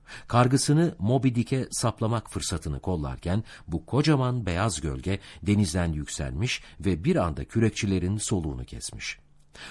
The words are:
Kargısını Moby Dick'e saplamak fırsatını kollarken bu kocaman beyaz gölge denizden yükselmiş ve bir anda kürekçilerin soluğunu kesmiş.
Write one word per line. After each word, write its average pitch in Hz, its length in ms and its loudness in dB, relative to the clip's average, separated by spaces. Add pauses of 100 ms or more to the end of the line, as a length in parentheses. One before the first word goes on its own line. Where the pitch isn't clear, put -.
(280)
Kargısını 139 720 4
Moby 120 360 2
Dick'e 120 360 0
saplamak 113 580 -2
fırsatını 80 500 -4
kollarken 85 640 -2 (240)
bu - 180 -4
kocaman 127 600 0
beyaz 92 360 0
gölge 78 380 -2 (240)
denizden 90 500 2
yükselmiş 76 680 -4 (180)
ve 82 240 0
bir 170 120 4
anda 78 300 0
kürekçilerin 104 720 2
soluğunu 78 480 -2
kesmiş. - 540 -10 (520)